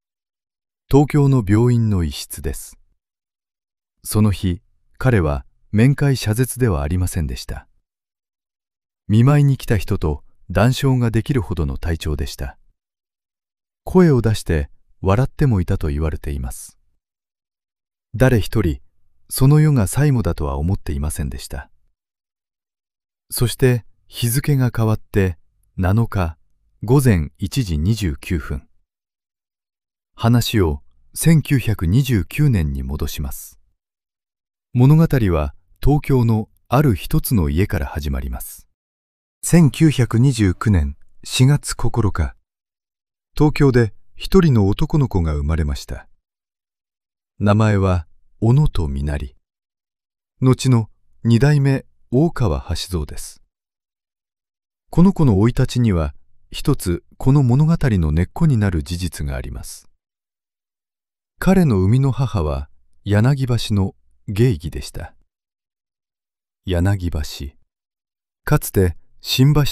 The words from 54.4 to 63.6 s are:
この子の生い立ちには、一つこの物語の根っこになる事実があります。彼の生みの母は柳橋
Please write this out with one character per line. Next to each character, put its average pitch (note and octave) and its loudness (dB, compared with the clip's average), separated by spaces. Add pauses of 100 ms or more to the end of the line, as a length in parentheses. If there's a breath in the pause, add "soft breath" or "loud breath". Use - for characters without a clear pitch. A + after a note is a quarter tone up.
こ - 4
の F#3+ 6
子 E3 0
の A#2 4
生 G2 2
い - 4
立 B2+ 0
ち - -4
に A2+ 2
は、 D#2 -2 (380)
一 - -2
つ - -6 (120)
こ B2+ 2
の C#3+ 4
物 B2+ 2
語 E3 2
の F#2 0
根 E2 0
っ - -2
こ E3+ -2
に C#3 2
な G#2 0
る D#2+ -4
事 F2 -8
実 E2+ -8
が C2+ -8
あ B1 -10
り B1+ -10
ま - -12
す。 - -18 (1500)
彼 F#3+ 4
の A#2+ 2
生 F#2 2
み B2 4
の C3+ 0
母 A#2 -2
は C#2 -6 (360)
柳 A#2+ 2
橋 A2+ -2